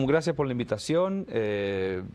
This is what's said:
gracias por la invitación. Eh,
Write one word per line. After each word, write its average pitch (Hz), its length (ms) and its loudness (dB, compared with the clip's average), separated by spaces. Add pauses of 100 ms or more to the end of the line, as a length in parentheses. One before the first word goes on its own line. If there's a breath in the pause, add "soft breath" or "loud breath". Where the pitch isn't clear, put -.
gracias 151 300 2
por 143 100 2
la 131 60 -2
invitación. 160 760 0
Eh, 98 720 0 (140)